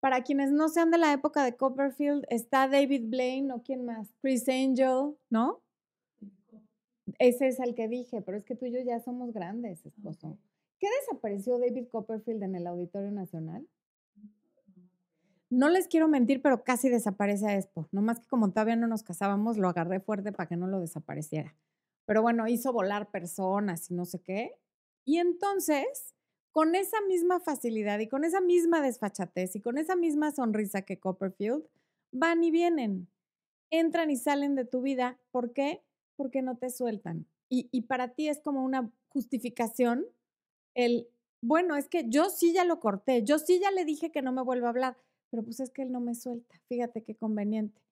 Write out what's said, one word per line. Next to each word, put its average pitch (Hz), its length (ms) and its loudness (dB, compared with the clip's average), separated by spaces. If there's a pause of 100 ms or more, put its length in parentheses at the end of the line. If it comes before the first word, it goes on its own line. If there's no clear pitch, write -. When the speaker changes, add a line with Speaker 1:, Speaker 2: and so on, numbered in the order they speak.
Speaker 1:
Para 262 220 2
quienes 277 280 2
no 302 160 4
sean 330 240 4
de 339 60 6
la 311 160 6
época 285 320 2
de 247 100 0
Copperfield, 277 720 0
está 262 380 2
David 277 380 2
Blaine, 254 480 -2
¿o 240 100 -8
quién 254 220 -6
más? 220 340 -10
Chris 262 300 0
Angel, 262 640 2 (140)
¿no? 247 320 2 (1600)
Ese 247 280 6
es 254 120 0
el 240 140 -2
que 233 140 -4
dije, 240 340 -6
pero 190 160 -6
es 202 60 -10
que 247 120 -8
tú 254 100 -10
y 240 80 -6
yo 247 80 -4
ya 240 180 -4
somos 247 340 -8
grandes, 202 520 -8
esposo. 160 420 -14
Speaker 2:
Ok. - 100 -12 (420)
Speaker 1:
¿Qué 392 80 -2 (140)
desapareció 240 560 -4
David 247 320 -2
Copperfield 220 540 -6
en 190 120 -4
el 175 120 -6
Auditorio 180 440 -6
Nacional? 180 560 -10 (1800)
No 254 200 6
les 359 180 4
quiero 320 220 4
mentir, 262 320 4
pero 254 240 4
casi 254 240 2
desaparece 208 580 0
a 202 80 2
Expo. 180 360 -4
Nomás 220 280 0
que - 80 -20
como 220 240 2
todavía 220 240 2
no 233 100 0
nos 226 160 -2
casábamos, 202 560 -2
lo 185 120 2
agarré 175 320 -2
fuerte 202 320 -6
para 175 160 -6
que 170 80 -4
no 185 100 -4
lo 190 140 -2
desapareciera. 156 760 -8 (500)
Pero 220 160 4
bueno, 233 260 2
hizo 240 260 0
volar 208 360 -2
personas 190 800 -2
y 180 40 -4
no 175 120 -4
sé 175 140 -10
qué. 220 400 -8 (460)
Y 311 140 2
entonces, 349 920 0 (380)
con 320 240 4
esa 392 320 0
misma 359 320 2
facilidad 220 600 -2
y 220 100 -4
con 285 160 -2
esa 370 160 2
misma 349 400 4
desfachatez 196 760 -4
y 202 60 -8
con 240 160 -2
esa 320 180 0
misma 302 360 2
sonrisa 214 500 -2
que 190 180 -8
Copperfield, 196 640 -4 (480)
van 330 320 2
y 339 80 4
vienen. 277 560 2 (640)
Entran 330 400 2
y 269 60 0
salen 285 380 0
de 254 100 0
tu 254 160 -2
vida. 247 360 -2 (140)
¿Por 240 220 -4
qué? 285 280 -2 (360)
Porque 269 240 -2
no 254 160 -4
te 254 140 -6
sueltan. 190 540 -4 (220)
Y, 247 240 -2
y 240 120 0
para 254 260 -2
ti 302 180 -4
es 294 140 -2
como 269 240 -2
una 262 260 -2 (160)
justificación 240 960 -2 (680)
el, 240 340 2 (340)
"Bueno, 311 360 2
es 285 100 -4
que 294 220 -2
yo 302 200 4
sí 339 220 4
ya 359 140 4
lo 339 160 2
corté, 226 420 2
yo 294 160 4
sí 359 220 4
ya 392 100 2
le 370 140 0
dije 311 260 -4
que 302 100 -2
no 254 120 -2
me 262 80 -2
vuelva 247 260 0
a 240 40 0
hablar, 254 260 -2 (320)
pero 233 140 -4
pues 233 160 -10
es 262 120 -6
que 277 100 -8
él 254 100 -4
no 247 80 -4
me 240 160 -4
suelta". 240 400 -10 (140)
Fíjate 240 340 -4
qué 214 120 -12
conveniente. 214 680 -4 (100)